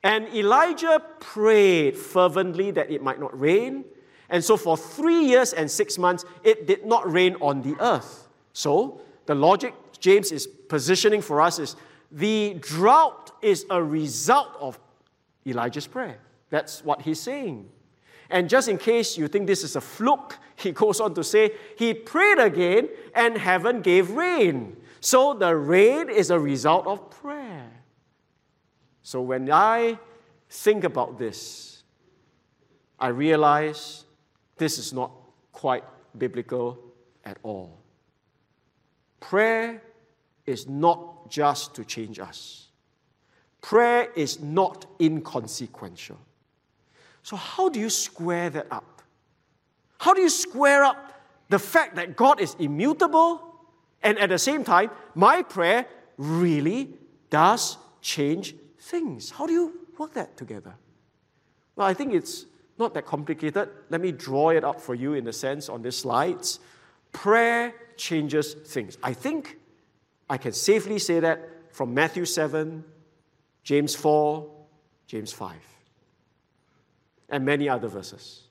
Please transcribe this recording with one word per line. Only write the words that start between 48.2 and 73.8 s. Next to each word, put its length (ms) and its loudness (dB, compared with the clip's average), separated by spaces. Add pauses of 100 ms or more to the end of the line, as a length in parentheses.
that 200 -8
up? 320 -14 (960)
How 160 4
do 80 2
you 80 4
square 520 2
up 380 0 (300)
the 80 2
fact 380 0
that 200 -10
God 240 4
is 180 -4
immutable 920 0 (520)
and 160 2
at 100 2
the 100 0
same 260 -2
time, 260 2 (240)
my 260 6
prayer 460 0 (320)
really 720 -2 (380)
does 480 2 (240)
change 520 -4 (240)
things? 520 -8
How 160 -10
do 80 -2
you 180 0 (240)
work 160 -12
that 240 -10
together? 380 -16 (1000)
Well, 120 0
I 80 2
think 180 -6
it's 320 -4 (320)
not 160 -4
that 140 -8
complicated. 640 -6 (180)
Let 140 -6
me 100 -4
draw 380 -2
it 120 2
up 160 -4
for 160 -10
you 200 -6
in 120 -6
a 60 -10
sense 380 -8
on 100 -12
these 160 -10
slides. 640 -4 (520)
Prayer 600 0 (240)
changes 560 -4
things. 500 -12
I 120 -6
think 440 -8 (720)
I 80 -4
can 160 -8
safely 460 -2
say 220 0
that 200 0 (300)
from 240 -8
Matthew 320 -2
seven, 580 -6 (800)
James 320 0